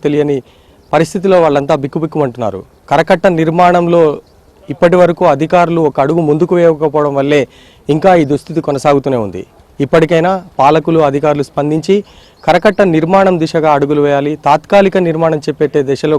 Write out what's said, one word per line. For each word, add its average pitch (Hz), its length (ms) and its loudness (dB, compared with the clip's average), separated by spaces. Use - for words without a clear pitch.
తెలియని 147 320 -2
పరిస్థితిలో 180 500 0
వాళ్ళంతా 143 380 0
బిక్కుబిక్కుమంటున్నారు. 127 800 -6
కరకట్ట 165 360 0
నిర్మాణంలో 175 640 2
ఇప్పటి 175 280 2
వరకు 175 320 2
అధికారులు 165 560 0
ఒక - 160 -6
అడుగు 160 240 0
ముందుకు 160 300 0
వేయకపోవడం 151 600 0
వల్లే 143 220 0
ఇంకా 185 160 2
ఈ - 80 2
దుస్థితి 151 380 -4
కొనసాగుతూనే 139 560 0
ఉంది. 90 180 -10
ఇప్పటికైనా 165 480 0
పాలకులు, 156 480 2
అధికారులు 143 420 -2
స్పందించి 156 460 -2
కరకట్ట 180 340 0
నిర్మాణం 185 480 2
దిశగా 156 340 -2
అడుగులు 143 300 0
వేయాలి. 143 260 -2
తాత్కాలిక 190 500 2
నిర్మాణం 160 380 -2
చేపట్టే 147 440 -2
దిశలో 151 280 -2